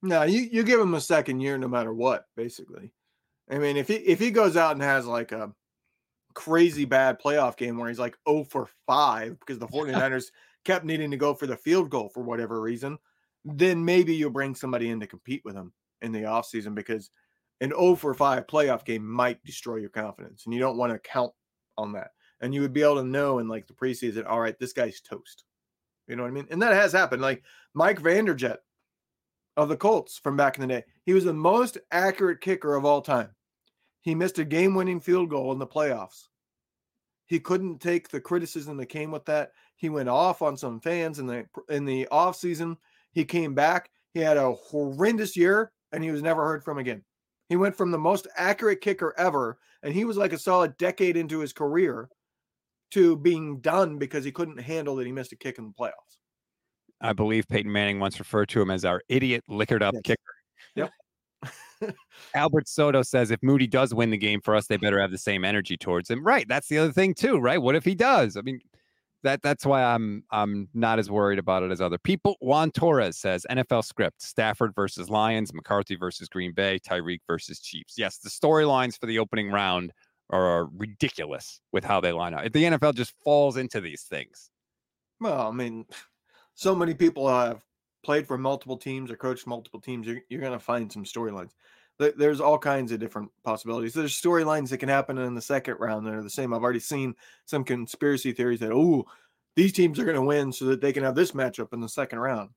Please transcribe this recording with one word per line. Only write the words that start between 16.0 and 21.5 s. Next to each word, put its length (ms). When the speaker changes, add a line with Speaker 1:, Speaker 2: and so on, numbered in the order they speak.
Speaker 1:
in 120
the 80
offseason 540
because 340
an 140
oh 200
for 180
five 340
playoff 380
game 200
might 380
destroy 340
your 120
confidence, 560
and 80
you 60
don't 180
wanna 220
count 340